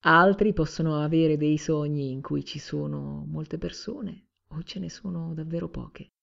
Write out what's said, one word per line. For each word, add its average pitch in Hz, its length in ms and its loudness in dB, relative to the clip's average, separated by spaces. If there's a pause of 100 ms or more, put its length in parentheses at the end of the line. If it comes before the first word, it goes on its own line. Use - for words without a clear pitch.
Altri 196 520 6
possono 156 480 0
avere 156 340 4
dei 151 220 2
sogni 147 540 -2
in 135 100 -6
cui 143 240 -4
ci 147 140 -10
sono 147 640 -6
molte 156 320 -8
persone 214 720 -10 (240)
o 156 120 -10
ce - 160 -12
ne 175 100 -6
sono 165 440 -8
davvero 160 340 -6
poche. - 420 -12 (140)